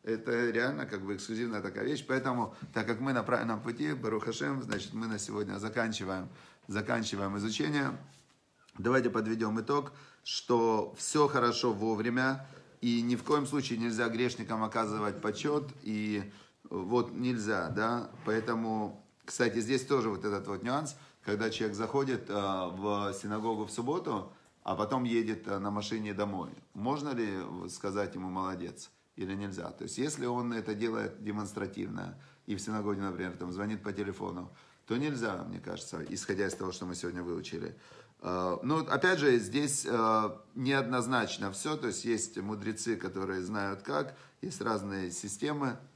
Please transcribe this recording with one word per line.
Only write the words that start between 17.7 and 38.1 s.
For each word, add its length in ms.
поэтому, 800
кстати, 340
здесь 260
тоже 240
вот 160
этот 220
вот 160
нюанс, 320
когда 240
человек 280
заходит, 520
э, 40
в 880
синагогу 440
в 60
субботу, 600
а 120
потом 280
едет, 440
э, 120
на 120
машине 420
домой, 360
можно 400
ли 140
сказать 460
ему 140
«молодец» 640
или 180
нельзя? 360
То 140
есть, 120
если 280
он 280
это 220
делает 480
демонстративно, 960
и 100
в 60
синагоге, 400
например, 360
там, 140
звонит 320
по 80
телефону, 580
то 100
нельзя, 460
мне 160
кажется, 500
исходя 380
из 80
того, 160
что 140
мы 100
сегодня 280
выучили. 520